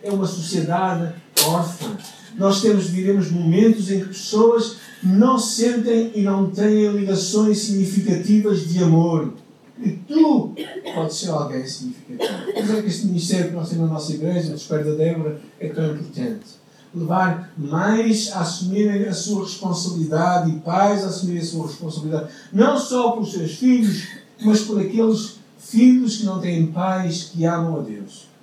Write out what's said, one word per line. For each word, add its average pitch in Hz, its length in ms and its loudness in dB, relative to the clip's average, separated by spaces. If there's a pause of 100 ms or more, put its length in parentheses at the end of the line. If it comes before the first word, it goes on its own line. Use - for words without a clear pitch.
É 202 80 -6
uma 190 160 0
sociedade 170 880 -2 (320)
órfã. 175 500 -2 (400)
Nós 196 260 2
temos, 202 240 4
vivemos 185 460 0
momentos 185 580 4
em 196 100 0
que 190 80 -10
pessoas 226 680 0 (260)
não 233 360 4
sentem 226 760 0
e 208 80 -2
não 196 280 0
têm 214 420 2
ligações 202 680 0
significativas 196 1000 2
de 175 220 0
amor. 165 520 4 (460)
E 214 100 -2
tu 294 640 2 (400)
podes 160 220 -4
ser 180 140 -6
alguém 135 360 -4
significativo. - 880 -8
Por 220 100 -4
isso 208 100 0
é 214 100 0
que - 60 -2
este 185 180 -2
ministério 175 420 0
que 165 60 -6
nós 165 140 -6
temos 165 180 0
na 156 80 0
nossa 151 180 -6
igreja, 160 380 -2
o 151 40 -8
Desperta 151 400 -4
Débora, 160 460 -2 (180)
é 160 100 -8
tão 156 260 -2
importante. 117 520 -8 (480)
Levar 170 640 -2
mães 202 760 0
a 190 80 -6
assumirem 202 680 0
a 190 60 -4
sua 190 320 -4
responsabilidade 170 1040 -2
e 151 100 -4
pais 196 440 2
a 185 40 -4
assumirem 170 340 -4
a - 20 -6
sua 160 220 -6
responsabilidade, 156 640 -8 (220)
não 269 260 4
só 240 340 0
pelos 220 200 -4
seus 165 220 -4
filhos, 247 540 2 (320)
mas 214 200 4
por 208 200 -2
aqueles 220 580 0 (200)
filhos 247 600 6
que 214 60 -2
não 185 160 -2
têm 170 260 2
pais 180 580 -2
que 165 200 -4
amam 165 360 0
a - 20 -4
Deus. - 460 -12 (140)